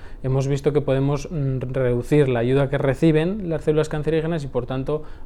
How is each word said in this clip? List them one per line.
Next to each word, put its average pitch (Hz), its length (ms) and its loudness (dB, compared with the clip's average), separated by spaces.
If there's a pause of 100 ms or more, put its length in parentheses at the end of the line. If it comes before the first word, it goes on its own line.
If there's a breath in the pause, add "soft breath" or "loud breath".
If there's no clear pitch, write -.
(220 loud breath)
hemos 131 260 0
visto 143 260 0
que 143 80 2
podemos, 139 500 0
mm, 135 280 -2 (140)
reducir 131 560 2
la 123 80 2
ayuda 131 320 2
que 139 80 0
reciben 160 720 2
las 156 140 -4
células 156 260 2
cancerígenas 156 540 -2
y, 139 40 -8
por 123 200 -4
tanto, 139 340 -4 (240 loud breath)